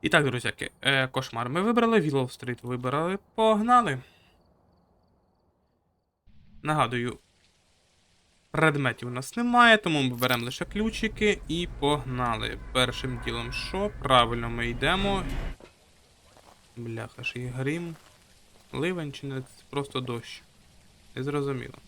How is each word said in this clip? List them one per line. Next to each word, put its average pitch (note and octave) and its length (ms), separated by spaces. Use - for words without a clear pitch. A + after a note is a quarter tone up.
І C#3+ 40
так, D#3 160
друзяки, A#2+ 460
е, C3+ 260
кошмар B2 400
ми D#3+ 140
вибрали, A3+ 380
Willow C#3 280
Street B2 340
вибрали, B2+ 560
погнали. A3 640
Нагадую, B2 560
предметів C#3+ 580
у - 20
нас B2+ 260
немає, A#3+ 420
тому D#3 240
ми B2 140
беремо A#2+ 280
лише B2+ 200
ключики G#3+ 720
і E3+ 200
погнали. B2 800
Першим B2 520
ділом A#2 280
що? G3+ 380
Правильно, A#2+ 480
ми A#2 180
йдемо. F#3 540
Бляха, A#2 460
ж - 160
і B2 80
грім. D3+ 500
Ливень D#3 400
чи - 140
не, C3+ 140
це - 300
просто C#3 300
дощ? A#2+ 420
Не B2+ 80
зрозуміло. C#3 640